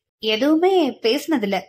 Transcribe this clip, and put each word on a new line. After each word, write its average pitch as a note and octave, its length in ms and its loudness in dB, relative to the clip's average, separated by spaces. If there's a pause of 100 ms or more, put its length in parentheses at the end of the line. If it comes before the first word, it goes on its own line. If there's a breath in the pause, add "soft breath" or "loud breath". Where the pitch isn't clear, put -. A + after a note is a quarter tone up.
(220)
எதுவுமே D4+ 520 2 (260)
பேசினதில்ல. A3+ 560 -2 (120)